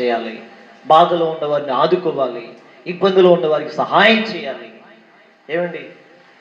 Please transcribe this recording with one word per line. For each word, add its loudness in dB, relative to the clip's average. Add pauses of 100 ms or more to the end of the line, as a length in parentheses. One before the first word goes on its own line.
చేయాలి, -4 (420)
బాధలో 4
ఉన్న -4
వారిని -2
ఆదుకోవాలి, -2 (380)
ఇబ్బందులో 2
ఉన్న 2
వారికి -4
సహాయం 4
చేయాలి. -10 (760)
ఏమండి, -6 (560)